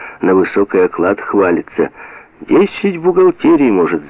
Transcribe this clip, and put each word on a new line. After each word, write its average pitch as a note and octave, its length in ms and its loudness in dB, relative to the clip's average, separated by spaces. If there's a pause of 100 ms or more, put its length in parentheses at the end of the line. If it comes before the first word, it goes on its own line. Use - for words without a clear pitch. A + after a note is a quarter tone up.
(200)
на F#2 140 0
высокий F#2+ 460 0
оклад, F2+ 380 0
хвалится. E2+ 720 -2 (560)
Десять F#3+ 520 0
бухгалтерий E3+ 720 2
может E2+ 400 0